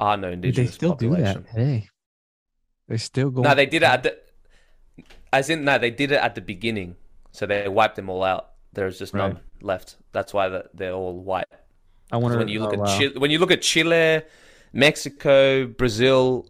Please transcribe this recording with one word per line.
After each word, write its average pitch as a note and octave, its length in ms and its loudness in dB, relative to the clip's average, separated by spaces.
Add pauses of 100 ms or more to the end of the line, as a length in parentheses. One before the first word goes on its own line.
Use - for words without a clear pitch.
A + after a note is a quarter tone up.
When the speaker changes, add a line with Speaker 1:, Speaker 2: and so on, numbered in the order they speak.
Speaker 1:
are G#2 160 2
no F#2+ 140 -8
Speaker 2:
Dude, F2+ 100 -8
they F2+ 60 -4
Speaker 1:
indigenous B2 260 -2
Speaker 2:
still D#3+ 220 -2
do A#2 140 -2
Speaker 1:
population. G2 340 0
Speaker 2:
that - 100 -20
today. A#2 360 -2 (1000)
They A2 100 -6
still C3 320 -4
go B2+ 140 -2
Speaker 1:
No, C#3+ 100 4
they C#3 140 4
did D#3 160 0
it - 20 6
at C3 160 4
the, D3 160 -4 (1120)
as C#3 200 2
in, D#3+ 120 -4
no, C#3 140 4
they A#2+ 140 0
did C#3 200 -2
it C#3+ 80 4
at A#2 140 0
the A2 80 -12
beginning, F#2 540 -6 (360)
so - 140 -8
they G2+ 240 -2
wiped G#2+ 280 2
them G2 120 -10
all F#2 140 -4
out. F#2+ 260 -2 (240)
There's F#2 240 -4
just - 160 -10
Speaker 2:
Right. G2 200 -2
Speaker 1:
none E2+ 80 -14 (200)
left. F#2+ 360 -6 (140)
That's F#2+ 220 -6
why G2 160 0
the, F#2 240 -8
they're F#2 200 -8
all F#2 260 -8
white. F#2 260 -6 (680)
Speaker 2:
I - 40 -2
Speaker 1:
'Cause A#2+ 60 0
Speaker 2:
wonder, A#2+ 160 0
Speaker 1:
when G#2+ 100 -2
you G#2+ 100 -4
look G#2+ 120 -4
Speaker 2:
oh, - 20 -4
Speaker 1:
at G2+ 60 -4
Speaker 2:
wow. G2+ 200 0
Speaker 1:
Chi-, C#3 200 -2
when D3 120 2
you D#3 80 2
look F3+ 120 2
at D#3 100 2
Chile, D#3+ 640 2 (500)
Mexico, C3+ 920 2
Brazil, B2+ 840 2